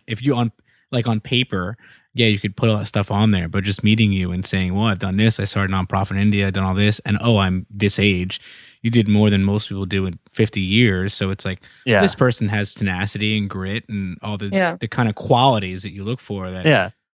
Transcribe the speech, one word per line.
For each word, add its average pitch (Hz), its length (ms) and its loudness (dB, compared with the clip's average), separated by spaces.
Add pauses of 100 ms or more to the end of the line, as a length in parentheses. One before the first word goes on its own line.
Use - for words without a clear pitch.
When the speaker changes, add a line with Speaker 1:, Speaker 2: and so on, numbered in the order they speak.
Speaker 1:
if 110 160 -8
you 139 120 2
on, 117 160 0 (400)
like, 120 160 0
on 110 120 0
paper, 104 580 -2 (380)
yeah, 123 100 4
you 104 140 4
could 95 180 -4
put 113 120 2
all 107 100 2
that 104 80 -6
stuff 104 240 -2
on 104 200 4
there, 90 160 0
but 95 160 -4
just 101 200 -2
meeting 107 280 4
you 92 200 -2
and 90 120 -4
saying, 92 300 -2
"Well, 101 120 0
I've 104 140 0
done 95 180 -2
this. 110 220 2
I - 40 -2
started 98 300 -2
a 95 40 0
nonprofit 95 340 -2
in 98 60 -2
India. 101 300 2
I've 92 60 -2
done 95 100 -2
all 95 100 0
this. 104 320 2
And, 104 160 0
oh, 113 160 4
I'm 92 320 0
this 101 300 0
age." 92 420 0 (400)
You 117 80 -2
did 117 180 4
more 104 220 4
than 101 140 4
most 101 260 0
people 98 160 -6
do 95 220 -2
in 85 100 -10 (100)
fifty - 340 -2
years. 98 520 2
So 98 180 -2
it's 98 140 -8
like, 95 140 -6 (260)
Speaker 2:
Yeah. 107 160 4
Speaker 1:
this 101 140 2
person 120 320 2
has 101 260 -2
tenacity 101 640 -2
and 104 120 -2
grit 98 400 -6
and 98 340 -6
all 104 140 -6
the, 101 140 -8
Speaker 3:
Yeah. 95 280 -2
Speaker 1:
the 117 80 -6
kind 120 220 0
of 104 60 -4
qualities 107 680 2
that 98 80 -10
you 98 140 -12
look 120 140 -6
for 95 300 -8
that, 92 160 -8
Speaker 2:
Yeah. 113 240 2 (240)